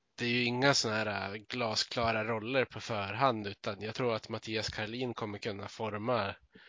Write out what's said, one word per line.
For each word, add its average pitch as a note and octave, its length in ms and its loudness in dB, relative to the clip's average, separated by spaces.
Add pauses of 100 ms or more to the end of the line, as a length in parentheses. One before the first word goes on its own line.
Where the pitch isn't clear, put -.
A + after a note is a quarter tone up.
(140)
det - 100 -4
är A#2+ 40 2
ju A#2+ 160 4
inga B2+ 300 6
såna A2+ 200 2
här, G2+ 400 -2
eh, G#2 40 -8
glasklara A2+ 840 0
roller A#2 400 2
på - 160 -6
förhand, A2 640 2
utan G2 340 -4
jag G#2+ 140 -4
tror B2 200 2
att G#2+ 140 -4
Mattias A2 400 -2
Karlin B2 460 -2
kommer G#2 240 -4
kunna G2+ 300 -4
forma G#2+ 640 0 (340)